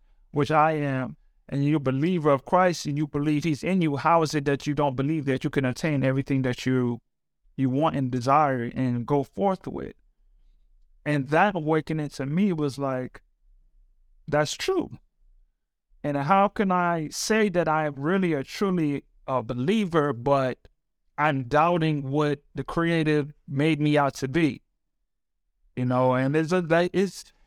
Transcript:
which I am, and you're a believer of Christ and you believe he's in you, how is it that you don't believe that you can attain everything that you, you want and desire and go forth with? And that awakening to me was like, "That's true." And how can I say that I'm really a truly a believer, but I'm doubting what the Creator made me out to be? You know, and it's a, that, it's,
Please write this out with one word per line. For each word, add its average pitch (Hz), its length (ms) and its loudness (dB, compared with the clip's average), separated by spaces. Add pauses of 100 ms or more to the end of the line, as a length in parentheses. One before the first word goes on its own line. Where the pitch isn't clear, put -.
(320)
which 143 200 0
I 156 220 4
am, 143 420 -4 (340)
and 139 160 -2
you're 151 120 2
a - 20 2
believer 147 500 0
of 135 160 2
Christ 180 400 2
and 143 120 -4
you 151 100 -2
believe 147 360 -2
he's 160 200 -2
in 185 180 0
you, 151 160 0
how 160 240 2
is 156 140 -2
it 143 100 -2
that 139 220 -2
you 151 60 -2
don't 143 220 0
believe 143 300 -2
that 131 180 -2
you 156 60 -2
can 139 160 0
attain 135 380 -2
everything 135 380 0
that 123 240 -2
you, 123 340 0 (560)
you 135 140 0
want 151 260 0
and 131 160 -2
desire 127 640 2
and 123 300 -2
go 143 180 2
forth 190 440 -4
with? - 260 -8 (1120)
And 143 240 0
that 190 260 4
awakening 156 540 -2
to - 160 -8
me 180 260 2
was 147 260 -4
like, 131 440 -6 (1080)
"That's 147 260 0
true." - 440 -4 (1040)
And 143 140 -2
how 190 320 4
can 196 220 0
I 170 380 0
say 220 400 0
that 170 180 0
I'm 156 280 0
really 170 380 0
a 139 100 -2
truly 160 600 -2 (220)
a 131 160 -2
believer, 147 720 0
but 131 440 0 (600)
I'm 143 260 2
doubting 151 680 2
what 147 300 0 (140)
the 139 80 -6
Creator 156 640 0 (200)
made 147 340 0
me 147 160 4
out 143 180 2
to 135 120 -6
be? 147 340 0 (1120)
You 127 100 -2
know, 127 280 2
and 135 220 2
it's 160 160 0
a, 185 100 2
that, 170 320 2
it's, 185 380 -2 (160)